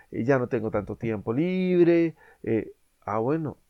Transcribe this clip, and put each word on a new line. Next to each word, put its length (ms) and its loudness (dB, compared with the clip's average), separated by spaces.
eh, 140 -4
ya 140 4
no 100 -2
tengo 240 -2
tanto 240 -4
tiempo 360 -4
libre". 840 2
Eh, 300 -2
ah, 160 -4
bueno, 400 -2